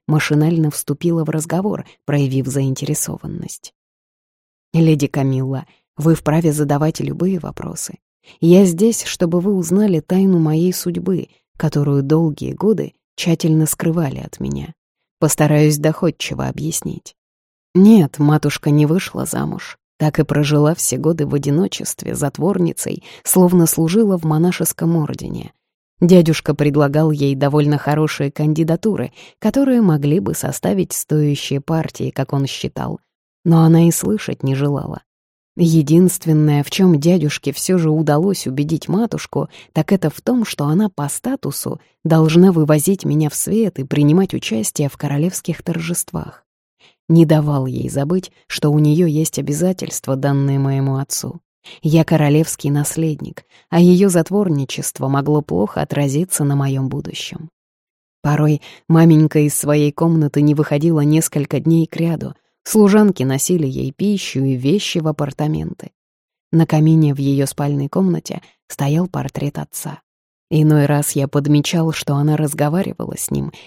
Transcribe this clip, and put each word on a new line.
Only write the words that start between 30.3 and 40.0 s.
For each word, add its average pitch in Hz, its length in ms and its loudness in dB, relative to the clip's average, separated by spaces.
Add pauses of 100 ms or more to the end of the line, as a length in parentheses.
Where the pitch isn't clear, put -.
составить 190 580 -4
стоящие 147 680 -2
партии, 151 520 -6
как - 220 -6
он 139 120 -2
считал. - 540 -8 (440)
Но 165 200 4
она 165 240 6
и 170 40 4
слышать - 520 -4
не 135 100 -2
желала. 139 480 -6 (540)
Единственное, 160 1080 2
в - 60 -6
чем 180 300 2
дядюшке 151 520 0
все 185 280 -2
же 160 100 0
удалось 156 560 0
убедить 147 420 -4
матушку, 156 640 -4 (240)
так - 180 0
это 175 200 0